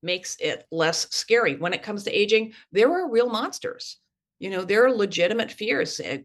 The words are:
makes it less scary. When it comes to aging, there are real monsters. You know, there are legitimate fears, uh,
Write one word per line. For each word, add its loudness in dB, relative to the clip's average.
makes -6
it -4
less 0
scary. 2
When -4
it -6
comes -8
to -4
aging, 2
there 4
are -2
real 4
monsters. -8
You -8
know, -4
there 4
are 6
legitimate 0
fears, -2
uh, -6